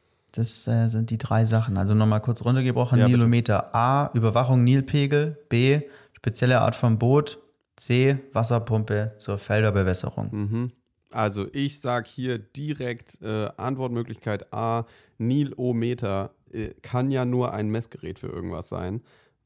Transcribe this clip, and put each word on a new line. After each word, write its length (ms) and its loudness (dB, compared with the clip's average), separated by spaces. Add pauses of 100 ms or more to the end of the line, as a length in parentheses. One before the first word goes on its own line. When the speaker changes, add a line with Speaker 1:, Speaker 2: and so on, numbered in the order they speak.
(320)
Speaker 1:
Das, 360 -4
äh, 200 2
sind 220 -2
die 80 -2
drei 260 0
Sachen. 340 0
Also 160 2
nochmal 280 4
kurz 240 -4
runtergebrochen. 540 2
Speaker 2:
Ja, 80 6
bitte. 100 6
Speaker 1:
Nilometer 580 2
A, 380 2
Überwachung 500 4
Nilpegel. 760 2 (120)
B, 320 4 (320)
spezielle 480 2
Art 140 2
von 240 2
Boot. 400 2 (360)
C, 420 2 (160)
Wasserpumpe 840 0
zur 220 -6
Felderbewässerung. 920 0
Speaker 2:
Mhm. 400 -4 (400)
Also 420 -4
ich 260 -6
sag 280 -4
hier 300 -6
direkt, 840 -10
äh, 340 -4
Antwortmöglichkeit 1000 -6
A: 320 -4 (320)
Nilometer, 1120 -2 (200)
äh, 200 -8 (100)
kann 280 -2
ja 140 -2
nur 300 -2
ein 160 -4
Messgerät 500 -8
für 80 -12
irgendwas 400 -10
sein, 340 -8 (440)